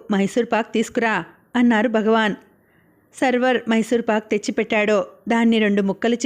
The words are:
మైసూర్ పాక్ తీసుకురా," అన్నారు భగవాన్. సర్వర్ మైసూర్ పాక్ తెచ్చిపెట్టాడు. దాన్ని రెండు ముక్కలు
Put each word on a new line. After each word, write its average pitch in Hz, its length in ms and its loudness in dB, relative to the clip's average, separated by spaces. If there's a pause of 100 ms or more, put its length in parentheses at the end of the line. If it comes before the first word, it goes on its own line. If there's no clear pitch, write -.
(120)
మైసూర్ 196 400 0
పాక్ 220 200 -2
తీసుకురా," 220 520 -2 (320)
అన్నారు 240 320 2
భగవాన్. 220 460 0 (840)
సర్వర్ 247 380 0 (120)
మైసూర్ 226 320 0
పాక్ 214 280 -2
తెచ్చిపెట్టాడు. 208 720 0 (240)
దాన్ని 226 300 2
రెండు 202 240 0
ముక్కలు 196 440 -2